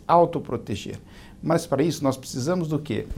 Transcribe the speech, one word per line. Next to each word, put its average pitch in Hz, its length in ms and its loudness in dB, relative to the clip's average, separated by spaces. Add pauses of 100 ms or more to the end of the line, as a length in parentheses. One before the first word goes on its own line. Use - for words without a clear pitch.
autoproteger. 151 920 2 (420)
Mas 160 240 0
pra 143 180 2
isso 165 200 0
nós 131 140 2
precisamos 160 500 -2
do 151 120 0
quê? 107 280 -4 (100)